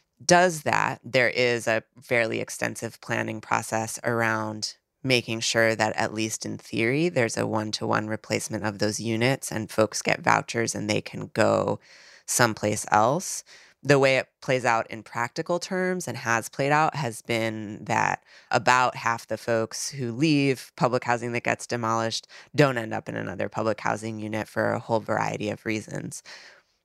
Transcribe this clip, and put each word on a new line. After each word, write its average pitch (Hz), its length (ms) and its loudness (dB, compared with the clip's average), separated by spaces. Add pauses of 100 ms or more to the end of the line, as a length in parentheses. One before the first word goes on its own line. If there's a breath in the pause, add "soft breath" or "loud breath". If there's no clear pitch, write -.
(260 loud breath)
does 175 360 6
that, 110 420 0
there 120 240 2
is 120 400 2
a 110 160 2 (180)
fairly 117 380 0
extensive 113 640 -6
planning 113 400 -4
process 113 640 -2
around 110 680 -2 (280)
making 120 380 0
sure 113 340 2
that, 110 220 0
at 110 160 -2
least 110 320 -4
in 107 120 -8
theory, 120 520 -2
there's 127 260 0
a 113 100 0
one-to-one 110 640 -2
replacement 110 560 -4
of 104 160 -6
those 107 220 0
units 113 500 0
and 110 180 -6
folks - 320 0
get - 200 0
vouchers 110 520 0
and 107 160 -4
they 107 120 0
can - 320 -12
go 107 440 2 (480 loud breath)
someplace 107 640 2
else. 123 540 2 (380 loud breath)
The 139 160 6
way 135 200 6
it - 100 -2 (140)
plays 127 240 0
out 117 260 2
in 110 120 -12
practical 160 540 -4
terms 185 480 -4
and 120 120 -8
has 117 320 0
played 139 240 0
out 156 240 2
has 127 240 -4
been 110 640 -4
that 110 360 2 (300 soft breath)
about 123 460 4
half 117 280 -2
the 110 120 -4
folks - 520 -2
who 131 220 -6
leave 139 640 2
public 123 300 2
housing 120 260 0
that 120 140 -2
gets 117 200 0
demolished 113 640 -2 (260 loud breath)
don't 135 240 4
end 110 160 -6
up 107 140 -6
in 113 80 -8
another 104 320 -4
public 110 320 -2
housing 110 400 -4
unit 107 300 -6
for 110 240 0
a 113 60 -2
whole 113 200 -2
variety 107 500 -2
of 107 160 -8
reasons. 107 580 -6 (600 loud breath)